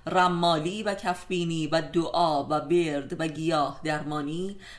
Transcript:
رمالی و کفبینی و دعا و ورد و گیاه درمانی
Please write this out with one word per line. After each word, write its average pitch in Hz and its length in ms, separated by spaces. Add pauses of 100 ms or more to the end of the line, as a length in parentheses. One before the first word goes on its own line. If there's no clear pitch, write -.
رمالی 175 760
و 202 120
کفبینی 175 720
و 160 160
دعا 160 600
و 139 40
ورد 151 720
و 160 60
گیاه 156 580
درمانی 151 720 (220)